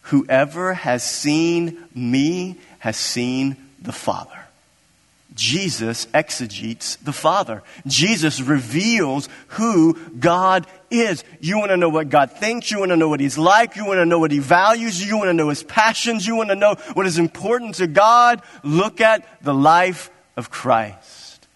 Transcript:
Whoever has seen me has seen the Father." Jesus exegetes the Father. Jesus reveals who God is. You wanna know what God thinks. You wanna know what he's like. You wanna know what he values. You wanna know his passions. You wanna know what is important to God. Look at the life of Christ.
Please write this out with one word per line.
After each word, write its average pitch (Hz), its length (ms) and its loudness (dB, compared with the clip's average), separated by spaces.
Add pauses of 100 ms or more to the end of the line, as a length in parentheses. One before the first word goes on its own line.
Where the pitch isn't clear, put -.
Whoever 147 680 0
has 123 300 -4
seen 165 720 -2 (180)
me 147 600 -2 (220)
has 110 160 -6
seen 131 600 -4 (240)
the - 120 -12
Father." - 460 -8 (960)
Jesus 117 800 -4
exegetes 113 840 -6
the 147 160 -10
Father. 143 500 -2 (240)
Jesus 156 540 0
reveals 143 880 -2 (200)
who 180 460 2 (240)
God 185 480 2 (240)
is. 220 320 0 (160)
You 196 200 -2
wanna 196 180 0
know 175 120 2
what 156 200 -2
God 139 220 4
thinks. 220 380 -4
You 214 100 -4
wanna 180 180 2
know 160 120 4
what 147 100 0
he's 135 180 -2
like. 190 380 4
You 208 100 -8
wanna 190 200 2
know 170 140 2
what 156 120 2
he 143 80 0
values. 190 640 2
You 208 140 -2
wanna 190 160 0
know 160 160 2
his 143 140 -4
passions. 220 640 0
You 226 80 -4
wanna 208 200 0
know 202 200 2 (180)
what 190 140 0
is 165 100 -2
important 208 580 -2
to 185 120 -2
God. 220 540 4 (220)
Look 175 360 -2
at 220 260 4 (180)
the 143 100 -2
life 170 580 2 (240)
of 117 160 -10
Christ. - 1040 -4